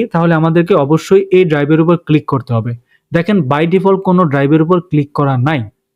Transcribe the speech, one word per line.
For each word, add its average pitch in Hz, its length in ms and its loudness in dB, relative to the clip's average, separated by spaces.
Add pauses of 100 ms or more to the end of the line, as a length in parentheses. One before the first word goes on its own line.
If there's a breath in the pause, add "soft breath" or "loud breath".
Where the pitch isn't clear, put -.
তাহলে 170 300 0
আমাদেরকে 165 400 0
অবশ্যই 160 560 2
এই 185 140 4
ড্রাইভের 151 360 0
উপর 165 160 2
ক্লিক 151 280 -2
করতে 123 280 -6
হবে। 113 180 -4 (400)
দেখেন 170 300 0
by 143 220 -2 (100)
default 190 280 0
কোনো 185 220 0
ড্রাইভের 143 380 0
উপর 175 160 0 (120)
ক্লিক 147 240 -2
করা 139 240 -2
নাই, 135 240 -2 (340)